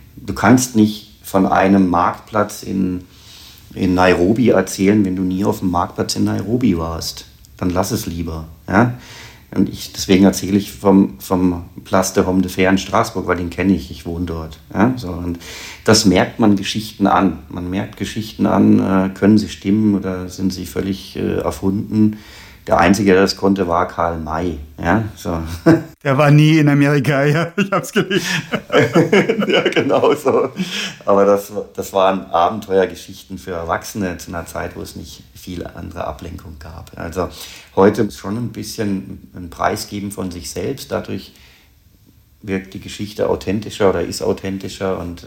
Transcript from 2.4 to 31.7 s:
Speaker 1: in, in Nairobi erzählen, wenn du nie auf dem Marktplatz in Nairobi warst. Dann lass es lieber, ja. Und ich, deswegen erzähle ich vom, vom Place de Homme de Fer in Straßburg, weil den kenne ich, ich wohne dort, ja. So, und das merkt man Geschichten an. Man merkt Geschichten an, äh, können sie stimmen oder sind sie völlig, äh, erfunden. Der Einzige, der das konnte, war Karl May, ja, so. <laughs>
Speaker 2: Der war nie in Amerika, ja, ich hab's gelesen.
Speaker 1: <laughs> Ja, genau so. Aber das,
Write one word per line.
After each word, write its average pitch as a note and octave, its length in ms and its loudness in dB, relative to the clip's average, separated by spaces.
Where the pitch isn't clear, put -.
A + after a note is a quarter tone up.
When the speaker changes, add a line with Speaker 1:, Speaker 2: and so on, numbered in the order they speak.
Speaker 1:
in, F#2 420 -4
in F#2 200 0
Nairobi F#2 560 4
erzählen, G2 540 2
wenn F#2 120 -2
du F#2+ 60 -2
nie F#2 220 0
auf G#2+ 160 -2
dem F#2+ 100 0
Marktplatz F#2 460 -2
in G#2 80 0
Nairobi G#2 540 0
warst. E2 480 -8
Dann F2+ 120 -2
lass F#2+ 200 -2
es A2 160 -4
lieber, E2 400 -8
ja. B2 260 6
Und F#2+ 160 2
ich, - 240 -12
deswegen G2 300 4
erzähle F#2+ 340 2
ich - 140 -4
vom, G2 480 4
vom F2+ 440 -2
Place F#2+ 280 0
de F#2+ 140 2
Homme F#2 160 2
de F2+ 80 -4
Fer F#2 200 0
in G2 80 4
Straßburg, - 480 -2
weil F2 120 0
den F2 120 -6
kenne F#2 240 0
ich, - 160 -4
ich - 140 -14
wohne F2 220 -6
dort, E2 320 -8
ja. A2+ 220 2
So, G2+ 140 -8
und F2 280 -6
das A2 220 6
merkt G2 340 4
man G#2+ 160 4
Geschichten G2+ 500 -4
an. F2+ 320 2
Man F2 200 -8
merkt G2+ 280 -6
Geschichten G2+ 480 -4
an, G#2 340 6
äh, F#2+ 340 2
können G#2 240 6
sie G#2 100 0
stimmen G#2 460 0
oder F#2 340 -4
sind F#2 240 -4
sie F#2+ 140 -8
völlig, F#2+ 500 -6
äh, F#2+ 220 -2
erfunden. G#2+ 800 0
Der - 120 2
Einzige, G2 340 4
der F#2 100 6
das F#2+ 160 0
konnte, G2 280 2
war F2 220 0
Karl E2+ 300 -2
May, D#2+ 400 -4
ja, F#2+ 260 2
so. F2 220 -6
<laughs> D#3+ 140 6
Speaker 2:
Der C#3 120 2
war D3 140 6
nie D3+ 280 8
in D3 100 4
Amerika, C#3+ 560 2
ja, D#3+ 320 0
ich G3 160 -2
hab's - 200 -4
gelesen. F#3+ 320 0
Speaker 1:
<laughs> F3 800 2
Ja, E3+ 200 2
genau C3+ 460 2
so. A#2+ 360 0
Aber G2 200 4
das, G2+ 260 2